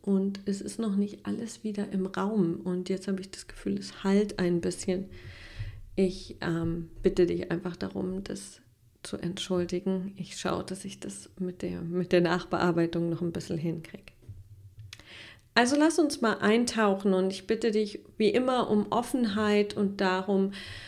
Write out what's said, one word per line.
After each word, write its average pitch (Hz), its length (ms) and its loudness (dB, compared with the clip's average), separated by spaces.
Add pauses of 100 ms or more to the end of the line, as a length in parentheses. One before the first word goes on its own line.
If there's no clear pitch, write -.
und 196 420 0
es 196 160 -2
ist - 200 -8
noch 202 180 0
nicht 202 280 -2
alles 226 380 -6
wieder 202 300 -4
im 190 140 0
Raum 190 520 0
und 180 300 -4
jetzt 190 180 -2
habe 190 140 -2
ich 196 100 -12
das - 160 -16
Gefühl, 196 300 -4
es - 260 -10
hallt 202 340 4
ein 175 220 2
bisschen. 185 460 -2 (880)
Ich, 190 460 0
ähm, 165 480 -2 (120)
bitte 185 240 6
dich 175 260 -2
einfach 175 260 -4
darum, 190 480 -4
das - 340 -10 (420)
zu - 140 -8
entschuldigen. 185 1000 -2
Ich - 180 -12
schaue, 185 300 -4
dass 185 180 -10
ich 196 160 -12
das 202 300 -12 (100)
mit 180 220 -6
der, 180 180 -6
mit 175 320 -2
der 180 80 8
Nachbearbeitung 170 880 2
noch 165 140 -2
ein 170 100 -2
bisschen 165 260 -4
hinkriege. 160 540 -6 (1500)
Also 247 180 6
lass 320 220 6
uns 294 220 2
mal 220 140 4
eintauchen 208 800 4
und 190 200 2
ich - 120 -10
bitte 220 260 0
dich 208 280 0 (160)
wie 214 140 6
immer 254 400 2
um 208 220 4
Offenheit 208 840 2
und 202 240 0
darum, 196 540 2 (340)